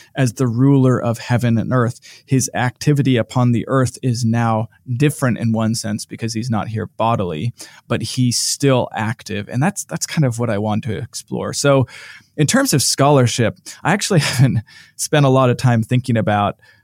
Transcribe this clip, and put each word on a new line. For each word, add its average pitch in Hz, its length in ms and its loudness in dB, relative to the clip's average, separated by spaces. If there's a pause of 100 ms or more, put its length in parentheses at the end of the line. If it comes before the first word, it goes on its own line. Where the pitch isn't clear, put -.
(140)
as 131 200 0
the 131 120 0
ruler 127 540 4
of 117 180 -2
heaven 117 400 0
and 110 140 -2
earth. 117 280 0 (260)
His 131 280 0
activity 139 640 0
upon 123 360 2
the 113 160 0
earth 131 340 0
is 123 220 -2
now 113 440 0 (280)
different 139 420 0
in 113 140 -2
one 110 220 0
sense 107 320 -6
because 110 280 -8
he's 113 160 -6
not 104 180 -2
here 107 180 -6
bodily, 107 680 -2 (360)
but 117 140 -2
he's 123 360 0
still 131 540 0
active. 104 560 -6
And 123 140 -4
that's, 196 220 -2
that's - 220 -8
kind - 180 0
of 117 140 -2
what 120 120 -2
I 101 80 -2
want 107 260 -4
to 104 120 -6
explore. - 560 -8
So 139 340 2 (500)
in - 100 2
terms 269 260 2
of 139 100 2
scholarship, 127 760 2 (240)
I 147 100 0
actually 196 280 0
<laughs> - 0 -
haven't 131 400 2 (360)
spent 147 300 0
a 131 40 4
lot 131 200 4
of 120 60 0
time 120 260 2
thinking 123 340 -2
about 104 440 0 (220)